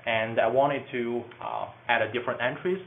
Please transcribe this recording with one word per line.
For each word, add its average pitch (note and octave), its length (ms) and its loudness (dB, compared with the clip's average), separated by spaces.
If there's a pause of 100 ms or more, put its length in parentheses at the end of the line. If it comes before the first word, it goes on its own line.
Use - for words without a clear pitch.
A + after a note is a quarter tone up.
And A2+ 340 2
I G#2+ 80 4
wanted C3+ 420 4
to, A#2+ 340 -2 (160)
uh, A2 260 -6 (220)
add A#2 140 4
a G#2 100 0
different A#2+ 300 -2
entries F3+ 440 -2